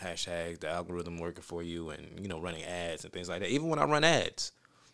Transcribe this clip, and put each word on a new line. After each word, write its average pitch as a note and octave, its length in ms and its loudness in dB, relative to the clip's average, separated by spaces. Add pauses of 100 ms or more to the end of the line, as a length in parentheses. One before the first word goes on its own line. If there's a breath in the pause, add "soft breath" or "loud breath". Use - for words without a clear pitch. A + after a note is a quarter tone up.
hashtags, E2+ 600 -4
the D#2 80 -2
algorithm F2 480 -2
working E2+ 260 -6
for E2+ 180 -6
you, E2+ 280 -4
and, D2+ 320 -10
you G2 80 -6
know, D#2+ 100 -4
running E2 240 -4
ads E2+ 400 -4
and - 100 -12
things F2 140 -6
like F2 140 -2
that. F#2 80 0
Even D3 180 2
when D#3 120 2
I D3 40 8
run D3 220 6
ads, - 480 4 (400 loud breath)